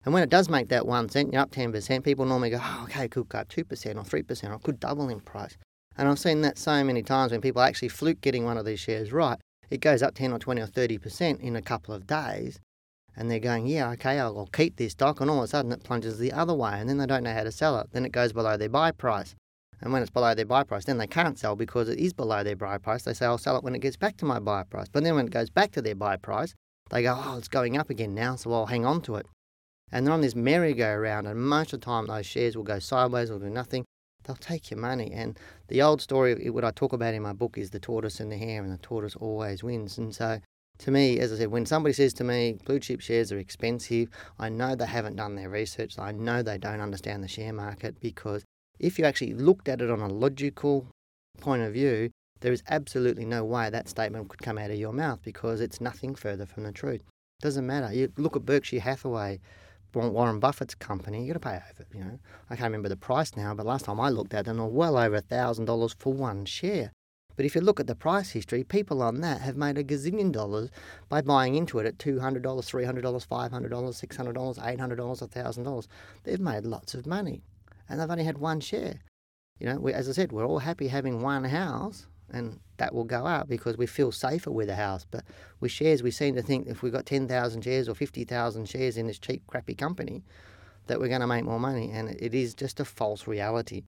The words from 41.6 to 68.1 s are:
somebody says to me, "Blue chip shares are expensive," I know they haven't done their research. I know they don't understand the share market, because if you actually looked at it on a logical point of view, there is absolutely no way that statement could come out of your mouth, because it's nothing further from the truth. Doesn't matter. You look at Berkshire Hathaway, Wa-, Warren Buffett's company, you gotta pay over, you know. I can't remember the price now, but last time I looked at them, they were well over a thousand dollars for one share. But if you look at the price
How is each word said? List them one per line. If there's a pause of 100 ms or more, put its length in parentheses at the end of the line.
somebody
says
to
me,
"Blue
chip
shares
are
expensive," (300)
I
know
they
haven't
done
their
research.
I
know
they
don't
understand
the
share
market,
because (360)
if
you
actually
looked
at
it
on
a
logical (500)
point
of
view, (300)
there
is
absolutely
no
way
that
statement
could
come
out
of
your
mouth,
because
it's
nothing
further
from
the
truth. (380)
Doesn't
matter.
You
look
at
Berkshire
Hathaway, (560)
Wa-,
Warren
Buffett's
company,
you
gotta
pay (160)
over,
you
know. (320)
I
can't
remember
the
price
now,
but
last
time
I
looked
at
them,
they
were
well
over
a
thousand
dollars
for
one
share. (460)
But
if
you
look
at
the
price